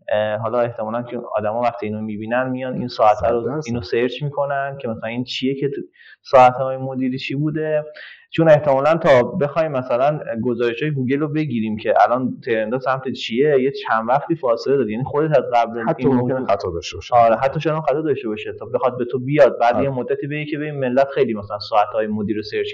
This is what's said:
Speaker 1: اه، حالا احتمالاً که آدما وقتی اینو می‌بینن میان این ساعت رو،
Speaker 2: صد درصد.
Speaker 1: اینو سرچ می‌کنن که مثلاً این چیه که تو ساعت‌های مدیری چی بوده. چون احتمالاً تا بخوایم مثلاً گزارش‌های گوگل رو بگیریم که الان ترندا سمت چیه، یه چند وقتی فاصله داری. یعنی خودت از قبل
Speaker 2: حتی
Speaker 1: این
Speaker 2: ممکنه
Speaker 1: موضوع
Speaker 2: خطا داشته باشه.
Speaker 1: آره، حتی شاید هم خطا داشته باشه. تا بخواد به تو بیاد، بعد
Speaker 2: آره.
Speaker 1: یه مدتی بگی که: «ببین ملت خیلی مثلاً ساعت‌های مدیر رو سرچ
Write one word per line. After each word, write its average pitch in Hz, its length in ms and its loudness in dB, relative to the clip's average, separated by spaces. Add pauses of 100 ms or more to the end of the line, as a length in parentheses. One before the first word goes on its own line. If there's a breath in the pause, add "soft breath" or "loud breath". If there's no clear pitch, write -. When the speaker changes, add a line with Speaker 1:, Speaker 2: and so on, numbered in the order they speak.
Speaker 1:
اه، 107 300 0
حالا 117 220 -2
احتمالاً 113 420 -4
که 123 160 -10 (180)
آدما 107 240 -2
وقتی 120 260 -2
اینو 107 140 -6
می‌بینن 110 500 -4
میان 127 240 -6
این 120 140 -6
ساعت 110 360 4
رو، 117 160 0
Speaker 2:
صد 113 60 -4
درصد. 147 220 -6
Speaker 1:
اینو 120 140 -4
سرچ 120 400 -2
می‌کنن 139 580 -4
که 123 80 -8
مثلاً 113 200 -8
این 120 160 -6
چیه 131 300 -4
که 135 140 -4
تو - 120 -6 (420 loud breath)
ساعت‌های 131 540 6
مدیری 131 420 -4
چی 135 160 -6
بوده. 156 500 -2 (460 loud breath)
چون 160 180 4
احتمالاً 147 460 6
تا 151 280 6
بخوایم 151 500 -2
مثلاً 131 480 0 (220)
گزارش‌های 120 480 0
گوگل 135 300 0
رو 151 80 0
بگیریم 120 480 -2
که 107 180 0 (120)
الان 123 380 -2
ترندا 113 340 -2
سمت 135 300 -4
چیه، 127 540 2
یه 135 80 0
چند 113 380 -2
وقتی 147 280 0
فاصله 131 400 0
داری. 113 160 0
یعنی 117 120 -4
خودت 147 340 0
از 120 60 2 (100)
قبل 117 340 0
Speaker 2:
حتی 156 200 0
Speaker 1:
این 135 80 4
Speaker 2:
ممکنه 123 180 0
Speaker 1:
موضوع 127 120 -4
Speaker 2:
خطا 101 240 0
داشته 82 260 -8
باشه. - 200 -4
Speaker 1:
آره، 117 200 6
حتی 139 240 -2
شاید 156 160 -2
هم 160 60 -4
خطا 147 180 0
داشته 143 280 -2
باشه. 107 240 -6
تا 104 140 -12
بخواد 123 320 -2
به 123 60 -2
تو 127 140 -4
بیاد، 131 420 4
بعد 120 140 4
Speaker 2:
آره. - 100 2
Speaker 1:
یه 139 60 0
مدتی 135 360 -4
بگی 147 240 -8
که: 151 80 -4
«ببین 151 160 -6
ملت 131 340 2
خیلی 127 260 0
مثلاً 101 240 -8
ساعت‌های 107 480 0
مدیر 107 300 -2
رو 107 60 -4
سرچ 104 320 -4